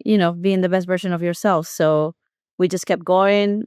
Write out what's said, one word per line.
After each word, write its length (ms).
you 140
know, 140
being 300
the 60
best 180
version 260
of 100
yourself. 440
So 480
we 100
just 180
kept 180
going, 640